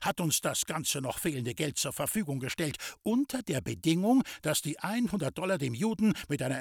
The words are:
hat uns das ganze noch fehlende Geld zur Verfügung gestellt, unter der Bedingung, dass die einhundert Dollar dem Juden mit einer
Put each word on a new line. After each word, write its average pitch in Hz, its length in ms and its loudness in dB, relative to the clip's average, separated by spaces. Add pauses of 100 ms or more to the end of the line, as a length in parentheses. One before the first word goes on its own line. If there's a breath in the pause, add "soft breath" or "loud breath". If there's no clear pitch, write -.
hat - 180 -2
uns 160 220 0
das - 240 -2
ganze 156 340 -2
noch 131 200 -4
fehlende 131 340 -2
Geld 151 240 -2
zur 139 160 -2
Verfügung 143 460 -2
gestellt, 135 380 -2 (260 loud breath)
unter 247 400 2
der 135 180 0
Bedingung, 175 640 4 (180 loud breath)
dass 151 220 0
die 151 160 -4
einhundert 190 580 0
Dollar 185 220 0
dem 127 160 -2
Juden 208 400 4 (120 loud breath)
mit 143 140 -2
einer 131 200 0